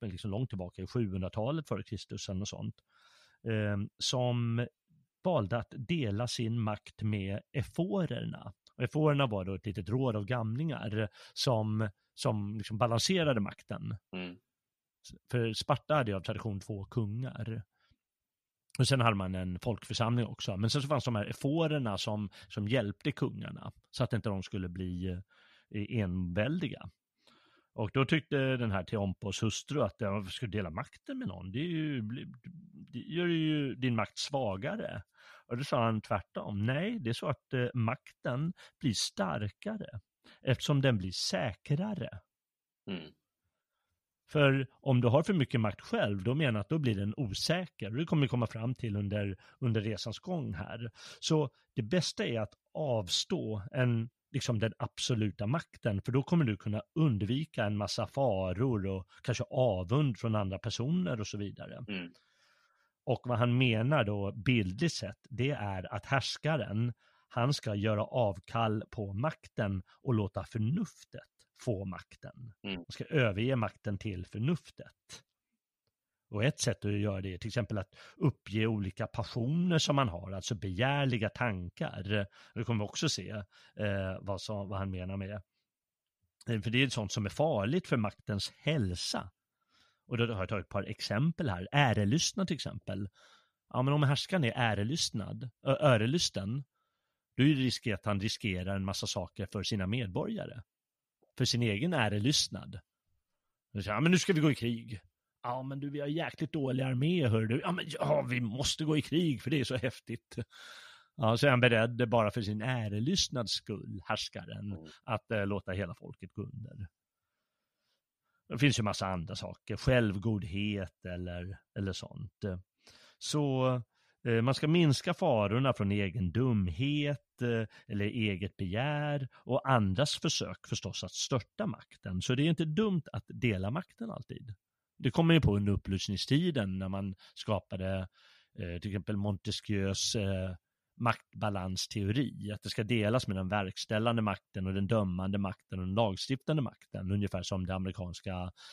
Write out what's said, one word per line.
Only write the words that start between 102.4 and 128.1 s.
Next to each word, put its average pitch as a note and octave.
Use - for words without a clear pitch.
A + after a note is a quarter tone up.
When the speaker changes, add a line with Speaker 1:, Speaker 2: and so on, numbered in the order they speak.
Speaker 1:
Då G#2
säger, G#2
"Ja, A#2
men E3
nu F3+
ska -
vi D#3
gå D3+
i C3
krig." A#2
"Ja, B2
men C#3
du, C#3+
vi C#3+
har C#3+
jäkligt D3+
dålig C3
armé, C3+
hör A2
du." A#2
"Ja, F#3
men F3+
ja, C#3+
vi B2
måste B2
gå D3+
i C#3+
krig D#3
för B2+
det D3
är A#2+
så B2+
häftigt." -
Ja, A2+
så C#3+
är C#3+
han B2
beredd A#2
bara A2
för A#2+
sin G#2+
ärelystnads A#2+
skull, G#2
härskaren, G#2
Speaker 2:
Mm. D#2+
Speaker 1:
att, -
eh, G#2
låta G2
hela F2+
folket -
gå G#2+
under. G2+
Det D3
finns C3+
ju A#2+
massa G2
andra F#2
saker, F#2
självgodhet G2+
eller, F2+
eller G2
sånt. -
Så, C3
eh, A2+
man C3
ska D3+
minska E3
farorna A#2+
från G2+
egen F#2
dumhet, B2+
eh, A#2
eller G2+
eget G2+